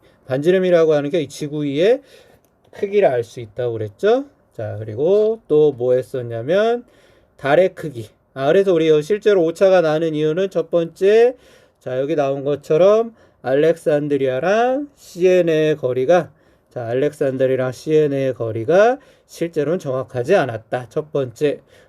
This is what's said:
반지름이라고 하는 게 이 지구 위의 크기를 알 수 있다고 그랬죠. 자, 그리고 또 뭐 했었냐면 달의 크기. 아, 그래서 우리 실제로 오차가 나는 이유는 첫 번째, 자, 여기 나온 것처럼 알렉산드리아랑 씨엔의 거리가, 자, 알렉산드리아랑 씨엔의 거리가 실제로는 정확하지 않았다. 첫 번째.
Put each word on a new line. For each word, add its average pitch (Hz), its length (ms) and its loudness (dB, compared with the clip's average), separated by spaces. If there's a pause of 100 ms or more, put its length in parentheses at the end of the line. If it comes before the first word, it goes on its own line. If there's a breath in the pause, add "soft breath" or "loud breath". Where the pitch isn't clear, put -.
(260 soft breath)
반지름이라고 165 680 2
하는 143 160 -2
게 170 100 -2
이 139 80 -6
지구 151 340 -8
위의 175 400 0 (680 soft breath)
크기를 196 360 0
알 123 140 0
수 - 180 -16
있다고 120 340 -8
그랬죠. 196 500 -2 (280)
자, 104 280 -10
그리고 190 680 -2
또 151 240 4
뭐 123 240 0
했었냐면 135 880 -2 (520 soft breath)
달의 170 400 2
크기. 120 320 -12 (260)
아, 135 140 -2
그래서 190 260 2
우리 160 160 2 (120)
실제로 202 420 2
오차가 185 360 4
나는 160 340 0
이유는 156 360 -2
첫 165 200 -4
번째, 202 680 2 (420 soft breath)
자, 127 220 -6
여기 147 160 -2
나온 139 280 -2
것처럼 180 680 2 (260 soft breath)
알렉산드리아랑 151 1600 0
씨엔의 165 800 0
거리가, 131 560 0 (360 soft breath)
자, 120 180 -10
알렉산드리아랑 131 840 -2
씨엔의 139 640 -2
거리가 147 640 0 (260 soft breath)
실제로는 170 540 -4
정확하지 131 580 -2
않았다. 123 540 -4
첫 151 220 -8
번째. 139 480 -4 (280 soft breath)